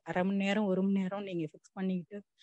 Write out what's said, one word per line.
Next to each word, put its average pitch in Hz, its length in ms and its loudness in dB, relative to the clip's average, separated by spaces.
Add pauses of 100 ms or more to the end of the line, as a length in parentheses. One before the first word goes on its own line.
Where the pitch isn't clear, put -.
அரை 175 200 0
மணி 196 140 2
நேரம், 202 280 2
ஒரு 185 160 2
மணி 196 180 2
நேரம் 196 240 -2
நீங்க 180 220 -4
fix - 280 -14
பண்ணிக்கிட்டு, 190 440 -4 (260)